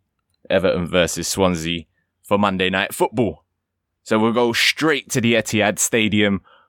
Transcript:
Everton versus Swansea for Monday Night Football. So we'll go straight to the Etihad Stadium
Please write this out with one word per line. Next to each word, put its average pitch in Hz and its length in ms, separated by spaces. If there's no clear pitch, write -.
Everton 90 380
versus 85 420
Swansea 85 540
for 101 160
Monday 95 320
Night 95 240
Football. 127 500
So 110 160
we'll 113 140
go 120 200
straight - 580
to 135 100
the 117 140
Etihad 107 440
Stadium 104 600